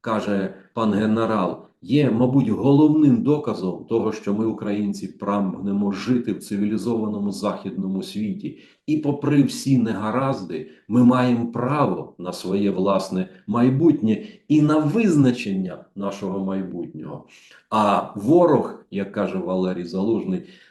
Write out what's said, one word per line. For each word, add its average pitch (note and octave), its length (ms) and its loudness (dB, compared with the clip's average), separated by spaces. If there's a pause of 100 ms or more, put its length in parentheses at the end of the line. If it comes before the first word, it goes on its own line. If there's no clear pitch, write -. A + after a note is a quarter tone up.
каже G2+ 520 -2 (200)
пан G#2+ 200 0
генерал, A2 720 0 (160)
є, C3+ 300 2
мабуть, A#2+ 380 2
головним C#3 720 4
доказом A2+ 680 -2
того, A2 220 0
що G2+ 220 -4
ми, A2 120 -2
українці, G2+ 600 -4
прагнемо G2 840 -2
жити A#2 420 -2
в - 60 -10
цивілізованому G#2 920 -2
західному F#2+ 720 -4
світі. - 560 -8 (280)
І D3+ 100 2
попри C#3+ 460 2
всі C3 340 0
негаразди, G#2+ 920 -2 (180)
ми A#2+ 160 4
маємо B2 440 4
право B2 720 -2
на F2+ 160 -8
своє G2 380 -2
власне F#2 580 0 (180)
майбутнє B2 760 2 (240)
і D3+ 140 6
на D3+ 160 4
визначення C#3+ 1080 2 (100)
нашого G2 500 -6
майбутнього. E2 800 -8 (420)
А G#2 460 0
ворог, C#3+ 760 2
як G2 200 -6
каже F#2+ 260 -4
Валерій F#2 480 -2
Залужний, F#2+ 580 -2 (280)